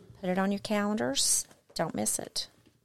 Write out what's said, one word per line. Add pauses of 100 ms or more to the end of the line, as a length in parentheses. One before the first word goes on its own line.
(200)
put
it
on
your
calendars. (300)
Don't
miss
it. (380)